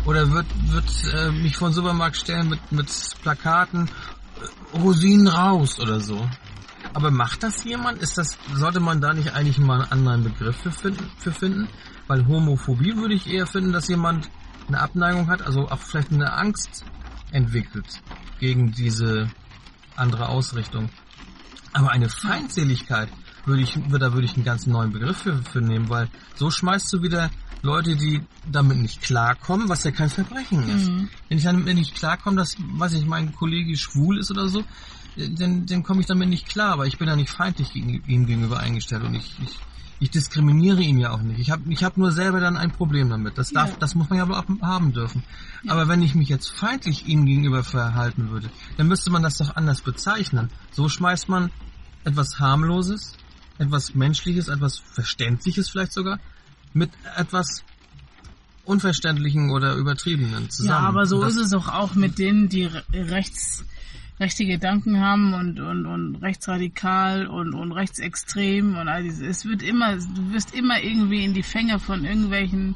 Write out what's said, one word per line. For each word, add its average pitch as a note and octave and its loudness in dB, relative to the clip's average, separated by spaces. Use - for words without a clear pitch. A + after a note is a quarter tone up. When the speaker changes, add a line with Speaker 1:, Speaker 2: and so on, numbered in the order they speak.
Speaker 1:
Oder D3+ 4
würd, D#3 2
würd, D#3+ 2
äh, D#3+ 0
mich D#3 0
vor F3 0
den D#3+ 2
Supermarkt E3+ 0
stellen E3+ -2
mit, - -4
mit D3 0
Plakaten, E3+ 0
äh, - -12
„Rosinen F#3+ 8
raus“ F3 4
oder A2 0
so. G#2 -4
Aber D3 2
macht B2 0
das A3 -4
jemand? A#3+ -4
Ist E3+ -4
das, E3 -4
sollte E3 0
man E3 2
da D3 2
nicht D#3 0
eigentlich C#3+ 2
mal C3 4
einen C3 -2
anderen B2+ 4
Begriff A2+ -2
für - -4
finden, G3 -4
für F3 -6
finden? G3 -2
Weil B2+ 4
Homophobie C#3+ 2
würde G#3+ 2
ich F#3+ 0
eher F3+ 0
finden, F#3 0
dass F3 0
jemand E3+ 0
eine C#3 0
Abneigung F3 2
hat, F3+ 0
also C#3 0
auch C3 -6
vielleicht - -2
eine C#3+ 2
Angst - -4
entwickelt A#2 -2
gegen B2+ 2
diese A2+ 0
andere A#2+ 0
Ausrichtung. A#2 -2
Aber C3+ 4
eine A#2+ 4
Feindseligkeit C#3 0
würde C3+ 4
ich, B2+ -2
da C3+ 2
würde B2+ 2
ich A#2 -2
einen B2 2
ganz A#2+ -2
neuen A#2 2
Begriff A#2 -2
für, D3 -2
für B2 -4
nehmen, A2+ 2
weil A#2 0
so D3 0
schmeißt F#3 0
du F3+ 0
wieder E3+ 0
Leute, D#3 0
die D3+ 0
damit C#3 4
nicht A#2 -2
klarkommen, C3 0
was F3 0
ja D#3 2
kein D#3 0
Verbrechen G3 -2
ist. G3 2
Speaker 2:
Mhm. F#3+ -2
Speaker 1:
Wenn D#3+ 2
ich D3 2
damit F3+ 2
nicht E3+ 2
klarkomme, F3 -2
dass, F#3 0
weiß D#3+ -2
ich, D3+ 2
mein D#3+ -2
Kollege E3 -2
schwul D#3 2
ist G3 -6
oder G3 -2
so, G3+ -2
äh, D3+ -6
dann, F3 0
dann F3+ 0
komme F#3+ 2
ich F3+ 2
damit F#3 2
nicht F3 0
klar, G#3 0
aber C#3 0
ich C3+ -2
bin D#3+ 0
ja D#3 2
nicht C#3+ 0
feindlich F3 -2
gegen, B2 -4
ihm B2 4
gegenüber A#2 0
eingestellt A#2 -2
und A#2 -2
ich, - -8
ich, - -8
ich C3+ 0
diskriminiere D#3 4
ihn C#3+ 4
ja A#2+ 2
auch A2+ -2
nicht. A2+ -2
Ich A#2+ 0
hab, D#3 -2
ich E3 -2
hab F#3 0
nur F#3 4
selber F#3 2
dann F3 2
ein E3+ 0
Problem C#3+ 2
damit. A2 -2
Das C3 -2
darf, D#3 2
Speaker 2:
Ja. F#3+ -10
Speaker 1:
das D3 0
muss E3 2
man F#3 4
ja F3+ 2
aber F#3 0
auch F3+ -4
haben F3 2
dürfen. A#2 -4
Speaker 2:
Ja. G3 -2
Speaker 1:
Aber D#3+ 2
wenn F3 4
ich D3 4
mich D3+ 4
jetzt C#3 0
feindlich G#3+ -4
ihm D3+ 4
gegenüber C3+ 4
verhalten A#2+ -2
würde, A2 -6
dann D#3 4
müsste F#3 2
man F3 4
das D#3 0
doch C#3+ -2
anders D3+ 2
bezeichnen. C3+ -2
So D3 0
schmeißt F3+ 0
man F3+ 2
etwas C#3+ 0
Harmloses, E3+ 0
etwas C#3+ -2
Menschliches, D#3 2
etwas C#3+ -2
Verständliches B2 -2
vielleicht F#3+ -4
sogar, F#3+ -4
mit E3 2
etwas F3+ -4
Unverständlichen D3+ 0
oder C3+ 0
Übertriebenen C3+ -2
zusammen. D3 2
Speaker 2:
Ja, F#3+ 4
aber G3 4
so F#3 2
Speaker 1:
Und G3 4
das A3+ 2
Speaker 2:
ist A3+ 2
es G3 0
doch F#3 0
auch F#3+ -2
mit G3 2
denen, G3+ 4
die F#3 0
re-, E3 -6
rechts, F#3 -4
rechte G3 -2
Gedanken G3 0
haben G3 4
und, F3+ -4
und, E3+ -4
und E3 -6
rechtsradikal F#3+ -2
und, E3+ -6
und E3+ -6
rechtsextrem G3 -2
und E3 -4
all E3+ -2
dieses. D#3+ -6
Es F3 -6
wird G#3+ -2
immer, A3 2
du F#3 -4
wirst G#3+ -4
immer B3 0
irgendwie G#3 2
in G3 0
die F#3+ 0
Fänge A3 0
von F#3 -4
irgendwelchen F#3+ 0